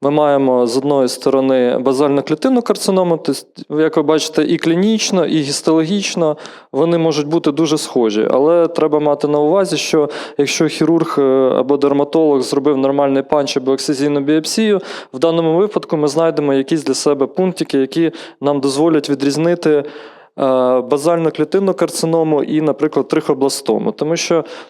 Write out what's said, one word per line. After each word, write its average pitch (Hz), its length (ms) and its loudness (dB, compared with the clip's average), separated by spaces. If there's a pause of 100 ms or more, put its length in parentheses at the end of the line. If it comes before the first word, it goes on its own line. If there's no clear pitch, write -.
ми 139 80 0
маємо 139 560 2
з 117 100 -2
одної 135 320 0
сторони 131 720 0
базально-клітинну 143 840 0
карциному, 185 540 0
тобто, - 640 -6
як 160 140 0
ви 160 60 2
бачите, 151 420 0
і 170 140 0
клінічно, 185 680 0
і - 100 0
гістологічно 160 1000 0 (360)
вони 165 260 2
можуть 151 280 0
бути 156 260 0
дуже 156 260 0
схожі. 110 520 0
Але 160 380 4
треба 151 320 0
мати 147 280 0
на 147 100 2
увазі, 165 380 2
що 147 320 0 (300)
якщо 143 300 0
хірург, 160 500 0
е, 143 40 2 (340)
або 131 200 2
дерматолог 143 640 2
зробив 139 360 0
нормальний 135 460 0
панч 143 340 -2
або 131 160 0
ексцизійну 143 480 -2
біопсію, 160 600 0 (340)
в - 40 -8
даному 165 380 0
випадку 190 400 -2
ми 151 120 0
знайдемо 147 460 0
якісь 139 300 0
для 135 100 0
себе 139 320 0
пунктики, 180 520 -2
які 151 340 0 (280)
нам 143 200 0
дозволять 143 500 0
відрізнити, 147 720 0 (540)
е, 139 60 0 (360)
базально-клітинну 156 920 0
карциному 160 680 0
і, 151 180 -2
наприклад, 151 480 -2
трихобластому. 131 840 -2
Тому 156 240 -2
що 160 280 -2 (260)